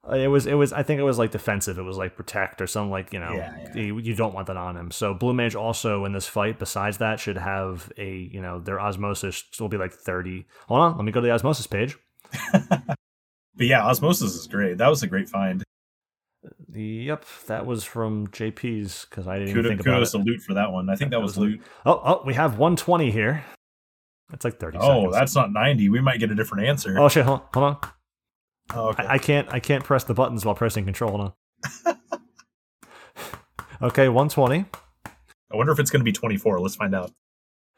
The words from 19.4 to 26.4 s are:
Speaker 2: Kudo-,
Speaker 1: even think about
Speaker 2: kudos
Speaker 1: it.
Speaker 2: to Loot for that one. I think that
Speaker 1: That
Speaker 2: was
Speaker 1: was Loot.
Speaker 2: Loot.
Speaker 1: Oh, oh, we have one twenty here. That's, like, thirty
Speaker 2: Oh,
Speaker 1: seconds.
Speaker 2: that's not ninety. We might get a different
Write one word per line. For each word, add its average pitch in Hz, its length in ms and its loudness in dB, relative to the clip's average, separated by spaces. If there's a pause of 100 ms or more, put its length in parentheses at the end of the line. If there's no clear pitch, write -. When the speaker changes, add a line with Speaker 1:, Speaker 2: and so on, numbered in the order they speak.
Speaker 2:
Kudo-, 113 60 2
Speaker 1:
even 117 100 2
think 98 120 -2
about 127 100 2
Speaker 2:
kudos 120 200 2
Speaker 1:
it. 107 60 0
Speaker 2:
to 98 60 2
Loot 117 180 0
for 98 120 -6
that 101 180 0
one. 92 180 -2
I 98 60 2
think 143 160 -2
that 117 60 2
Speaker 1:
That 110 40 0
Speaker 2:
was 98 140 -4
Speaker 1:
was - 100 -2
Loot. 107 140 -2
Speaker 2:
Loot. - 60 -20 (200)
Speaker 1:
Oh, 165 180 4
oh, 165 220 4
we 135 80 -2
have 131 240 2
one 165 160 6
twenty 160 380 2
here. 120 320 0 (840)
That's, - 140 -14
like, 120 140 -2
thirty 85 220 -8
Speaker 2:
Oh, 127 220 6
Speaker 1:
seconds. 92 120 2
Speaker 2:
that's 135 220 2
not 107 160 2
ninety. 107 360 4
We 117 120 4
might 131 180 2
get 107 140 0
a - 20 -2
different 104 320 -2